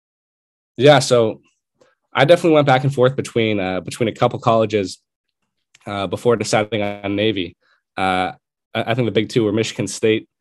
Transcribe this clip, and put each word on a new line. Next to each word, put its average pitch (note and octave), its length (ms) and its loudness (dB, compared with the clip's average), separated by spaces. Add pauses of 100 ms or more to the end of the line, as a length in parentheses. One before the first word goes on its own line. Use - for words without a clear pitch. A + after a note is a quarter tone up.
(800)
Yeah, C#3 220 6
so A#2 420 0 (720)
I C3 100 2
definitely E3+ 300 4
went D3 120 4
back C3 180 2
and C#3 100 -2
forth B2+ 200 2
between, A2 460 -2
uh, F#2 200 -4
between A2 280 -6
a G2 60 -4
couple - 240 0
colleges, G#2+ 640 0 (840)
uh, G2+ 200 -6
before G#2+ 300 0
deciding G#2+ 440 -2
on G2+ 340 -6
Navy. G2+ 440 -4 (360)
Uh, F#2 380 -2 (400)
I, A2+ 200 -4
I - 20 -4
think B2+ 100 -2
the G#2 80 -4
big G#2 160 -2
two A#2 160 0
were G#2 80 -2
Michigan G#2+ 340 -4
State A2 440 -2 (100)